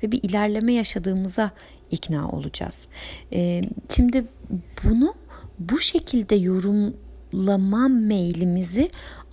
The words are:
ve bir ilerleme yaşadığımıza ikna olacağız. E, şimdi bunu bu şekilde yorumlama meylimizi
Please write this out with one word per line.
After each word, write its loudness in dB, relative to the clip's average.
ve -2
bir -2
ilerleme 2
yaşadığımıza -2
ikna -4
olacağız. -6
E, 0
şimdi 4
bunu 4
bu -2
şekilde 0
yorumlama 0
meylimizi 2